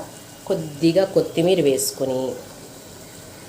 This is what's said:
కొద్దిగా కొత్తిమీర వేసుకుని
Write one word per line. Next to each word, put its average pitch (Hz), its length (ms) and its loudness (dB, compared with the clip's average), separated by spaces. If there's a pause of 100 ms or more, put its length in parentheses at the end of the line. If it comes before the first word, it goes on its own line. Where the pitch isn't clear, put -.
(500)
కొద్దిగా 165 540 2 (120)
కొత్తిమీర 180 440 4 (100)
వేసుకుని 131 500 0 (1300)